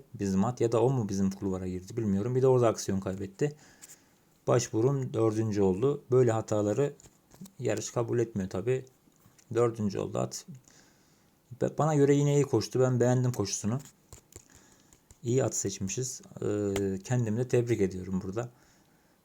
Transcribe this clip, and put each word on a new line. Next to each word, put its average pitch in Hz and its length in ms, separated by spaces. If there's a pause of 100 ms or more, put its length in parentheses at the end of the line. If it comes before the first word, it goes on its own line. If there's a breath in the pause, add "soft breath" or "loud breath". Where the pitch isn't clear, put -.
(140)
bizim 98 320
at. 123 160
Ya 117 100
da 117 100
o 123 80
mu 120 200
bizim 98 220
kulvara 95 360
girdi 92 300
bilmiyorum. 110 380
Bir 127 60
de 131 60
orada 123 200
aksiyon 98 320
kaybetti. 98 560 (920 loud breath)
Başvurum 127 640
dördüncü 110 480
oldu. 104 500
Böyle 123 200
hataları 110 640 (640)
yarış 110 320
kabul 117 280
etmiyor 104 300
tabi. 120 360 (680)
Dördüncü 113 460
oldu 101 200
at. - 260 (1160 soft breath)
Be-, 127 160
bana 151 180
göre 139 200
yine 143 200
iyi 143 80
koştu. 120 360
Ben 127 200
beğendim 127 320
koşusunu. 104 480 (1400 soft breath)
İyi 127 200
at 110 120
seçmişiz. 98 680 (200)
Ee, 98 640
kendimi 117 340
de 123 100
tebrik 120 340
ediyorum 92 420
burada. 107 260 (760 soft breath)